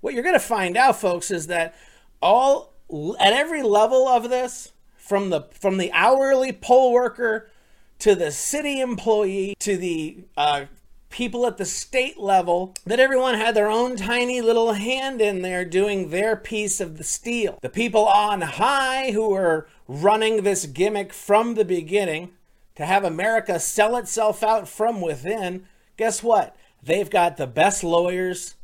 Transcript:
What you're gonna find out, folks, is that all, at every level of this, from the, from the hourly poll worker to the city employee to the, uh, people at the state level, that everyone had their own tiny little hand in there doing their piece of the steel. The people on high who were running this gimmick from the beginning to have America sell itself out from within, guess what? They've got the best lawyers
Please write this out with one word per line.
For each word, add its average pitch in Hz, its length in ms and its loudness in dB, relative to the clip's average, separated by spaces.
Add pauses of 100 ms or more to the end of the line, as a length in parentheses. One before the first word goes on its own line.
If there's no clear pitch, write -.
What 277 140 -8
you're 240 80 -4
gonna 330 160 4
find 190 380 -2
out, 254 240 4
folks, 175 320 -2
is 165 160 -6
that 165 260 -2 (480)
all, 262 520 4 (440)
at 202 140 6
every 302 300 0
level 226 440 4
of 240 240 2
this, 254 400 -4 (260)
from 196 340 -2
the, 156 200 -2
from 190 280 -2
the 180 140 -2
hourly 262 600 4
poll 254 400 4
worker 233 580 -2 (480)
to 208 160 4
the 170 160 -2
city 285 500 -4
employee 202 800 -2
to 202 180 -2
the, 165 420 -6 (180)
uh, 147 300 0 (420)
people 240 360 -4
at 226 120 -2
the 196 80 -6
state - 560 -6
level, 185 520 0 (140)
that 226 140 -2
everyone 262 340 4
had 220 220 0
their 208 120 4
own 240 280 0
tiny 240 440 -2
little 226 340 2
hand 262 460 -4
in 196 220 0
there 180 220 -4
doing 185 460 -2
their 202 260 0
piece 208 440 -6
of 160 180 -8
the 160 40 -14
steel. 233 600 -4
The 127 60 -8
people 214 380 0
on 208 360 2
high 262 680 0
who 214 200 0
were 170 360 0 (220)
running 214 560 2
this 190 220 -2
gimmick 196 460 -4
from 220 420 0
the 214 100 2
beginning 175 680 -4 (460)
to 147 100 -6
have 196 160 2
America 196 560 -2
sell 214 380 0
itself 220 480 -2
out 214 240 0
from 220 320 -2
within, 180 680 -6 (300)
guess 220 260 -2
what? 220 320 2 (260)
They've 185 300 -2
got 175 280 0
the 135 100 -6
best 160 340 0
lawyers 180 800 -2